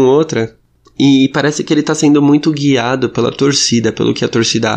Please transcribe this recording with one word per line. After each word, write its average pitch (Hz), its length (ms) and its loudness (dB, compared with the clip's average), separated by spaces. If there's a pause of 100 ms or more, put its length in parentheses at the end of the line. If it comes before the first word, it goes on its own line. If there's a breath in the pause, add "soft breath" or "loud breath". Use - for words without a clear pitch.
outra. 131 500 0 (420)
E 135 360 4
parece 147 300 -2
que - 100 -4
ele 147 80 2
tá 151 140 -4
sendo 147 260 2
muito 147 300 2
guiado 131 580 -2
pela 120 220 -2
torcida, 120 600 0
pelo 113 220 -2
que - 100 -6
a 120 60 -2
torcida 113 480 -2